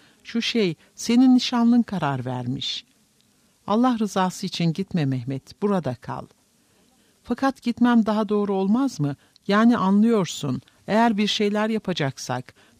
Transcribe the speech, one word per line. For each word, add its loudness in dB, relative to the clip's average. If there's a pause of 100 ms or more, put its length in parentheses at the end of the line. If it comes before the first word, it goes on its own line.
(240)
Şu -4
şey, 0 (200)
senin 4
nişanlın 4
karar -4
vermiş." -8 (840)
"Allah 0
rızası -2
için -2
gitme -4
Mehmet, -6
burada -2
kal." -12 (960)
"Fakat -4
gitmem 2
daha 0
doğru -2
olmaz 0
mı? -2 (320)
Yani 4
anlıyorsun, 0 (240)
eğer 2
bir 0
şeyler -2
yapacaksak, -4 (260)